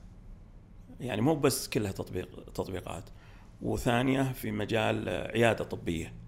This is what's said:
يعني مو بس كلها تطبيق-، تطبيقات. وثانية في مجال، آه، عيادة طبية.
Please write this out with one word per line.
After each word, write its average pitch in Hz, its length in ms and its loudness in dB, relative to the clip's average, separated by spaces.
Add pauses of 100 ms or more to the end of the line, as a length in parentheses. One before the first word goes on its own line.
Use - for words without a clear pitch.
(1000)
يعني 107 220 -2
مو 156 140 6
بس 139 340 2
كلها 104 220 2
تطبيق-، - 600 -6
تطبيقات. 95 560 -4 (520)
وثانية 127 600 4
في 123 280 -2
مجال، 110 580 2
آه، - 220 -2
عيادة 113 320 6
طبية. 80 500 -2 (140)